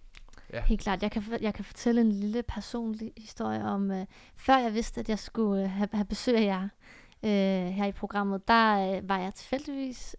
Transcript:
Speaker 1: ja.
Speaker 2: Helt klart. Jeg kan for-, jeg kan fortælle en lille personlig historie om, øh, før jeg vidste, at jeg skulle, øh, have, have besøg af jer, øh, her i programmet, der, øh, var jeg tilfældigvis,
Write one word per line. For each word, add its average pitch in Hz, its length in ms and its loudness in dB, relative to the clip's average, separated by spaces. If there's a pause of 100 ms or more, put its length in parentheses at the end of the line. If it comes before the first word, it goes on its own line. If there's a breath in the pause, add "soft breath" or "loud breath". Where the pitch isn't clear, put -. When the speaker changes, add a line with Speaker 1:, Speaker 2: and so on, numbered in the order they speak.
(540)
Speaker 1:
ja. - 100 -6
Speaker 2:
Helt 214 180 4
klart. 190 220 -2
Jeg 208 80 -2
kan 226 100 -2
for-, 220 200 -6
jeg 208 120 0
kan 196 120 -8
fortælle 233 360 2
en 226 100 4
lille 208 320 -2
personlig 220 720 -6
historie 220 460 -6
om, 202 280 -2
øh, 190 140 -4 (300 loud breath)
før 262 220 6
jeg 240 160 0
vidste, 226 260 -4
at 226 100 -4
jeg 214 100 0
skulle, 202 440 0
øh, 196 60 -2
have, 202 240 0
have 208 120 0
besøg 226 320 0
af 220 80 4
jer, 190 180 0 (600 loud breath)
øh, 190 500 2
her 202 120 0
i 202 60 0
programmet, 202 560 -2
der, 208 500 6
øh, 190 120 -8
var 196 100 2
jeg 185 140 -4
tilfældigvis, 269 840 -6